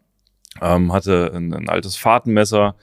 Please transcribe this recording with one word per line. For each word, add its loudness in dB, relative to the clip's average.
Ähm, 2
hatte 0
ein, -6
ein -8
altes -4
Fahrtenmesser, 2